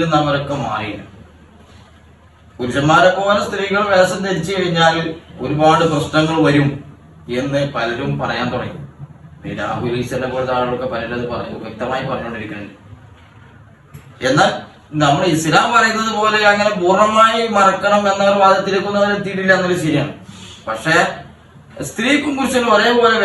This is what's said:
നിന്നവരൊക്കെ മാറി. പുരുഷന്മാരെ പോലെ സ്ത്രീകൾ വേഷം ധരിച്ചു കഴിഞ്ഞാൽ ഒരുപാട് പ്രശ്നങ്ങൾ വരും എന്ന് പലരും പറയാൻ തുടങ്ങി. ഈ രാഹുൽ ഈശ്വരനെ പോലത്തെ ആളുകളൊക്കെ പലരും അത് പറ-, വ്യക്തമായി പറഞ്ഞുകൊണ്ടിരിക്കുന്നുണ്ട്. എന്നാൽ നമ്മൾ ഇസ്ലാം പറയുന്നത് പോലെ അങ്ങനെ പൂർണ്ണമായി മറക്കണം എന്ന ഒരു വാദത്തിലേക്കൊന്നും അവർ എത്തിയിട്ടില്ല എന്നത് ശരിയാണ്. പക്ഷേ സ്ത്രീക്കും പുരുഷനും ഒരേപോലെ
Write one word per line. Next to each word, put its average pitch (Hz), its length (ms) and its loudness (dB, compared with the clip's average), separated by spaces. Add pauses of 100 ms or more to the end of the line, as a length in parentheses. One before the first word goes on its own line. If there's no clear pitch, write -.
നിന്നവരൊക്കെ 143 640 0
മാറി. - 240 -6 (1700)
പുരുഷന്മാരെ 151 640 2
പോലെ 202 280 2
സ്ത്രീകൾ 196 340 -2 (120)
വേഷം 185 320 2
ധരിച്ചു 180 300 -4
കഴിഞ്ഞാൽ 165 380 2 (500)
ഒരുപാട് 156 400 4 (100)
പ്രശ്നങ്ങൾ 156 420 0 (120)
വരും 143 200 2 (720)
എന്ന് 143 220 -2 (120)
പലരും 139 440 -4
പറയാൻ 123 340 -4
തുടങ്ങി. 117 240 -8 (680)
ഈ 101 140 -10
രാഹുൽ 113 400 -4
ഈശ്വരനെ 123 320 -4
പോലത്തെ 127 240 -4
ആളുകളൊക്കെ 123 360 -2
പലരും 117 260 -6
അത് 120 120 -6
പറ-, - 320 -8
വ്യക്തമായി 120 480 -8
പറഞ്ഞുകൊണ്ടിരിക്കുന്നുണ്ട്. 107 640 -10 (1500)
എന്നാൽ 156 240 2 (500)
നമ്മൾ 147 220 2 (120)
ഇസ്ലാം 165 300 2 (100)
പറയുന്നത് 226 420 2
പോലെ 214 220 2 (120)
അങ്ങനെ 208 200 2 (100)
പൂർണ്ണമായി 214 600 4 (140)
മറക്കണം 196 460 4 (100)
എന്ന 202 180 0
ഒരു 202 140 4
വാദത്തിലേക്കൊന്നും 196 580 2
അവർ 202 160 2
എത്തിയിട്ടില്ല 190 400 0
എന്നത് 180 180 0 (100)
ശരിയാണ്. 135 280 -2 (540)
പക്ഷേ 165 280 -2 (920)
സ്ത്രീക്കും 277 480 0
പുരുഷനും 247 380 0
ഒരേപോലെ 226 500 4